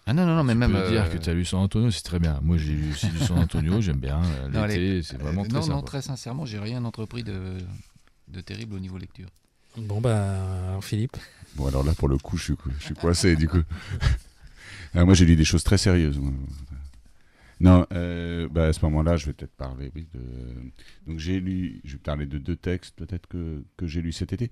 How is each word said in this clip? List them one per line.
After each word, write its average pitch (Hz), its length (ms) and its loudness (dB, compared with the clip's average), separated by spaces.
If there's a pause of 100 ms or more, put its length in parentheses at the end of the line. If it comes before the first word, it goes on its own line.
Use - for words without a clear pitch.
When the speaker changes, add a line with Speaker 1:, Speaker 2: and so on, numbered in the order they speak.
Speaker 1:
Ah 127 80 2
non, 180 120 4
non, 165 100 2
non, 160 80 4
mais 123 80 4
Speaker 2:
Tu 110 60 4
Speaker 1:
même, 120 140 4
Speaker 2:
peux 95 180 2
dire 110 140 4
Speaker 1:
euh, 90 40 2
Speaker 2:
que 82 100 -2
tu 82 100 -4
as 85 60 2
lu 87 100 0
San 92 160 0
Antonio, 107 300 2
c'est - 120 -4
très 87 160 -4
bien. 80 240 2
Moi, 85 140 4
j'ai 76 160 0
lu 76 180 0
aussi 71 180 -2
du 82 100 -2
San 87 200 2
Antonio, 82 420 2
j'aime 82 180 0
bien, 69 240 -2
euh, 69 260 -2
Speaker 1:
Non, 69 140 -2
Speaker 2:
l'été, 104 120 0
Speaker 1:
allez, 92 280 0
Speaker 2:
c'est 71 140 -10
Speaker 1:
euh, - 20 -10
Speaker 2:
vraiment 78 240 -2
Speaker 1:
non, 104 60 -6
Speaker 2:
très 117 100 -2
Speaker 1:
non, - 80 -2
Speaker 2:
sympa. 143 200 -4
Speaker 1:
très 139 160 -8
sincèrement, 131 440 -8
j'ai 107 140 -8
rien 120 240 -6
entrepris 113 400 -8
de, 92 320 -8 (720)
de 92 120 -14
terrible 104 340 -12
au 95 40 -8
niveau 92 200 -10
lecture. 90 300 -16 (480)
Speaker 3:
Bon, 107 240 -6
bah, 95 840 -2
Philippe. 110 340 -4 (400)
Speaker 4:
Bon, 69 100 -2
alors 67 160 2
là, 76 120 2
pour 73 140 2
le 67 100 2
coup, - 180 -6
je 78 80 -4
suis, 73 100 -2 (240)
je - 60 -12
suis 76 100 -8
coincé, 87 420 4
du 78 120 2
coup. 85 140 2
<laughs> - 1300 -6
Ah, 87 100 6
moi, 95 100 10
j'ai 87 120 8
lu 82 100 10
des 78 80 6
choses 80 200 2
très 98 140 4
sérieuses, 82 400 4
moi. 69 140 -2 (1300)
Non, 90 340 10
euh, 87 580 -4
bah, 80 160 4
à 80 60 6
ce - 120 -2
moment-là, 78 320 4
je 76 100 -2
vais 76 60 -6
peut-être - 240 -14
parler, 65 380 -10
oui, 82 180 -12
de, 64 80 -12 (840)
donc 80 120 -8
j'ai 92 220 -2
lu, 90 440 -4
je 69 100 -14
vais 67 40 -12
parler 73 280 -6
de 69 100 -8
deux 73 200 -6
textes, - 400 -6
peut-être, 85 300 -10
que, 80 380 -10 (140)
que 90 80 -6
j'ai 82 160 -6
lus 82 100 -4
cet 87 220 -6
été. 117 180 -4